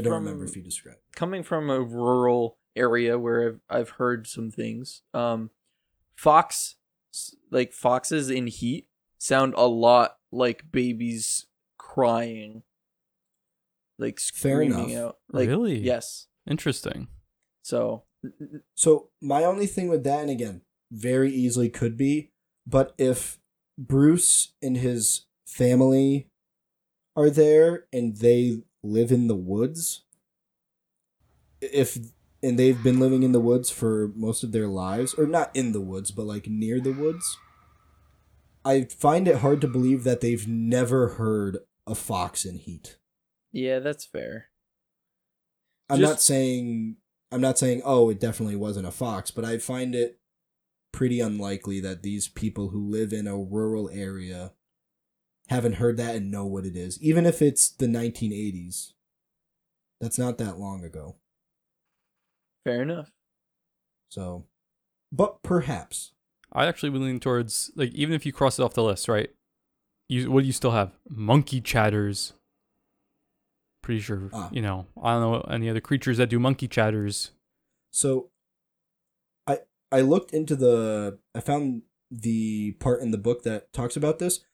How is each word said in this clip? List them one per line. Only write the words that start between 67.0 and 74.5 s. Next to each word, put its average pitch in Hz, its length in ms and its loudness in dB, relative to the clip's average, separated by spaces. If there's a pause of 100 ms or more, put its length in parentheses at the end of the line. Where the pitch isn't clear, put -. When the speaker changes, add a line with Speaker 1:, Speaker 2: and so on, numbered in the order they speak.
Speaker 3:
lean 131 180 -4
towards, 120 580 -2
like, 127 180 -2
even 156 200 -2
if 147 120 -4
you 135 60 -4
cross 135 260 0
it - 40 0
off 120 120 0
the 120 80 0
list, 104 260 0
right? 110 220 0 (800)
You, 123 220 -2
what 135 120 6
do 135 40 -2
you 131 60 0
still 123 200 0
have? 101 200 0 (160)
Monkey 127 540 2
chatters. 104 720 0 (1500)
Pretty 117 180 -4
sure, 98 320 -8
Speaker 1:
Ah. 95 200 -10